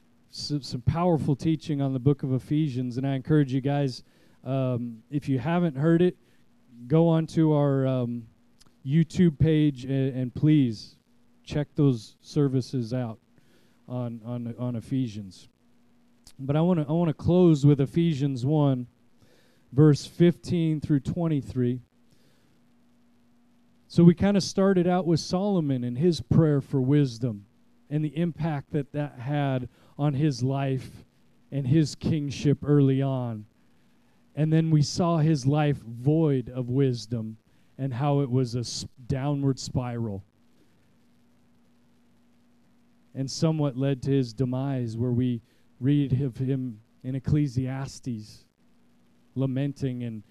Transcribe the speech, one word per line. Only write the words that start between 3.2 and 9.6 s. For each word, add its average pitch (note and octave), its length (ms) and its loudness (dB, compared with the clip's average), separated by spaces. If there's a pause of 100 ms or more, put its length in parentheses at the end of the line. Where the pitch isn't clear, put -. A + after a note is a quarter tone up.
you C3+ 80 0
guys, C#3 420 -4 (400)
um, B2+ 680 -4
if C#3+ 180 -6
you C3 100 0
haven't E3 380 -2
heard E3 240 4
it, F3+ 160 2 (680)
go D#3+ 200 4
onto D#3+ 460 2
our, C#3 340 2
um, A#2+ 400 -2 (600)
YouTube D#3+ 520 2
page D3+ 460 2